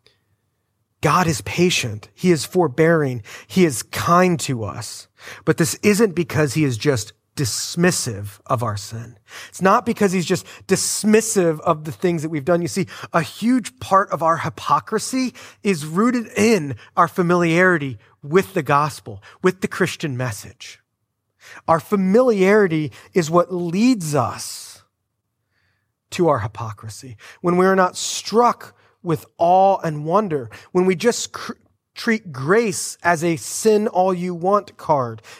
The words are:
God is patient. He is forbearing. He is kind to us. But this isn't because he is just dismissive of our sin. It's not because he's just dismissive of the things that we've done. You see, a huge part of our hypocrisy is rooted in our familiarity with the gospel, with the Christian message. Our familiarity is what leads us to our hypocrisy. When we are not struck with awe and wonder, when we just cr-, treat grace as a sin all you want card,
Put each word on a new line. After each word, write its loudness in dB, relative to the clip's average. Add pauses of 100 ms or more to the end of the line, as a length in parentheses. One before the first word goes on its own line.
(1000)
God 2
is -2
patient. -2
He 2
is 0
forbearing. 0 (240)
He 2
is 0
kind 2
to -4
us. -12 (380)
But 0
this 0
isn't 2
because -2
he 2
is 0
just -2 (240)
dismissive -2
of -2
our -4
sin. -14 (300)
It's -18
not 2
because 0
he's -2
just -2 (200)
dismissive 2
of -2
the -10
things -2
that -6
we've -4
done. 2
You -4
see, -2 (260)
a 2
huge -2
part 2
of -4
our 2
hypocrisy -4 (280)
is 0
rooted 0
in 2 (200)
our 4
familiarity 2 (240)
with 0
the -2
gospel, -2 (200)
with 0
the -2
Christian -4
message. -10 (880)
Our 4
familiarity 2 (220)
is 0
what 2
leads 0
us -6 (1300)
to 0
our 2
hypocrisy. -12 (240)
When 0
we 4
are 4
not 2
struck -2 (280)
with -4 (120)
awe 4
and -6
wonder, -2 (220)
when 2
we 2
just -2
cr-, -12 (420)
treat -4
grace -2
as 2
a 0
sin 0
all 2
you -4
want 0
card, -2 (180)